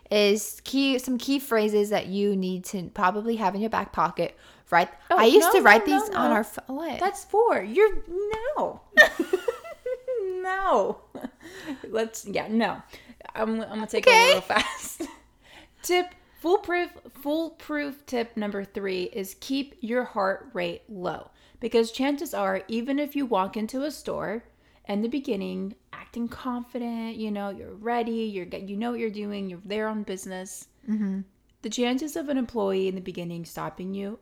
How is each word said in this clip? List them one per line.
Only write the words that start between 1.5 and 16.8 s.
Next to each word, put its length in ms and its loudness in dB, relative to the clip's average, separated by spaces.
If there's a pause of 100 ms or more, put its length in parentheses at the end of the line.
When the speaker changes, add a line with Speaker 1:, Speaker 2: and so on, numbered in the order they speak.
Speaker 1:
that 180 0
you 280 2
need 300 -2
to 180 -6 (100)
probably 440 0
have 180 0
in 60 -4
your 100 -2
back 200 -4
pocket. 460 -2 (340)
Right. 160 6 (220)
Speaker 2:
Oh, 80 6
Speaker 1:
I 80 8
used 220 10
Speaker 2:
no, 60 6
Speaker 1:
to 80 8
write 260 10
Speaker 2:
no, 100 4
no, 80 4
Speaker 1:
these 100 -6
on 140 2
Speaker 2:
no. 60 4
Speaker 1:
our 80 2
ph-, 240 -12
what? 320 -6
Speaker 2:
That's 240 -2
four. 400 2
You're, 400 4 (520)
no. 260 -4 (160)
<laughs> 240 6 (1200)
No. 580 0 (880)
Let's, 380 -4
yeah, 240 -6
no. 320 0 (540)
I'm, 260 -2
I'm 80 -8
gonna 180 -8
take 200 2
Speaker 1:
Okay. 220 10
Speaker 2:
it 40 6
real 80 4
fast. 600 -2 (420)
<laughs> 400 -20
Tip, 300 2 (260)
foolproof, 500 2 (320)